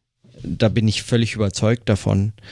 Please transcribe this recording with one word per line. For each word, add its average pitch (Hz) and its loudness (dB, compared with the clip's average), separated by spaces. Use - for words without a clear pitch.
da 107 0
bin 110 2
ich - 0
völlig 117 0
überzeugt 107 0
davon. 104 0